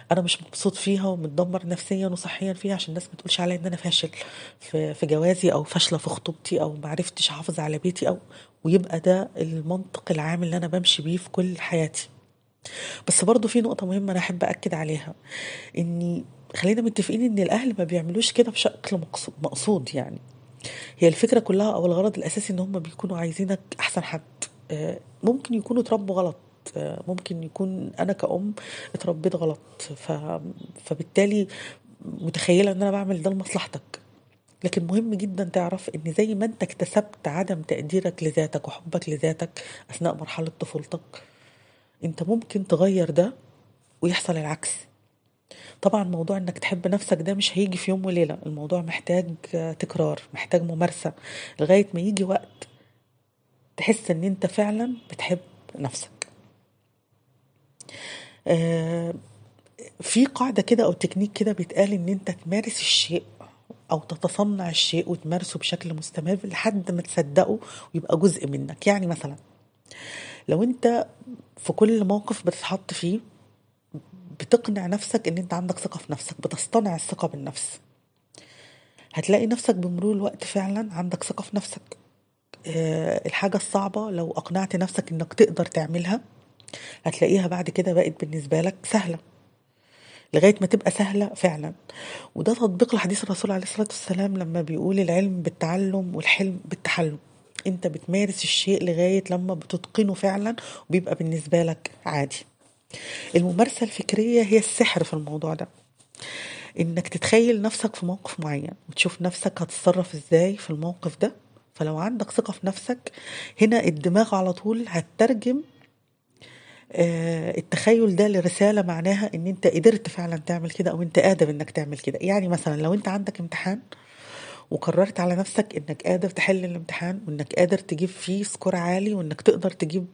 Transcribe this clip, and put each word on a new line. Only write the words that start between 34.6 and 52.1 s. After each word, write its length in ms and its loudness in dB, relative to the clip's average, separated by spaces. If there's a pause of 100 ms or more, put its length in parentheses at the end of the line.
لكن 220 0
مهم 280 0
جدا 300 -2
تعرف 500 -2
ان 240 -6
زي 160 2
ما 100 0
انت 180 -2
اكتسبت 640 0
عدم 340 -2
تقديرك 600 -2
لذاتك 460 0
وحبك 400 -6
لذاتك 560 -4 (260)
اثناء 240 -2
مرحلة 460 -6
طفولتك، 600 -8 (840)
انت 180 -4
ممكن 440 -2
تغير 440 4
ده 240 4 (680)
ويحصل 340 0
العكس. 340 -4 (1120)
طبعا 220 2
موضوع 320 -2
انك 220 -6
تحب 300 -4
نفسك 340 0
ده 120 -2
مش 240 -2
هيجي 180 0
في 140 -4
يوم 160 -2
وليلة، 400 0
الموضوع 360 -4
محتاج، 440 -2 (280)
آه، 180 -4
تكرار، 480 -2 (140)
محتاج 280 0
ممارسة، 500 -2 (480)
لغاية 340 6
ما 60 -2
يجي 240 0